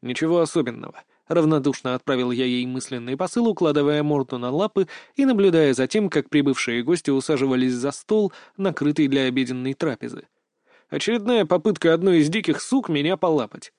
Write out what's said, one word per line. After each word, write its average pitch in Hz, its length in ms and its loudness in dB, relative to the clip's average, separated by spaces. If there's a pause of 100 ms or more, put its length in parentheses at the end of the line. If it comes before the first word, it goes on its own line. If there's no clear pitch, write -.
«Ничего 160 380 0
особенного», — 131 600 -4 (260)
равнодушно 147 680 0
отправил 127 360 -2
я 123 140 -2
ей 123 220 -2
мысленный 127 500 -8
посыл, 226 320 -2
укладывая 151 540 0
морду 143 360 -2
на 123 120 -6
лапы 185 360 0 (300)
и 277 80 2
наблюдая 185 500 4
за 127 140 0
тем, 208 200 0
как 147 200 -2
прибывшие 127 560 0
гости 165 260 -2
усаживались 131 640 0
за 123 180 -4
стол, 208 420 0 (240)
накрытый 151 520 0
для 135 140 2
обеденной 127 520 -2
трапезы. 123 540 -8 (600)
«Очередная 214 560 0
попытка 170 500 2
одной 175 240 4
из 147 100 4
диких 170 320 -2
сук - 280 -2
меня 156 280 0
полапать». 156 640 -2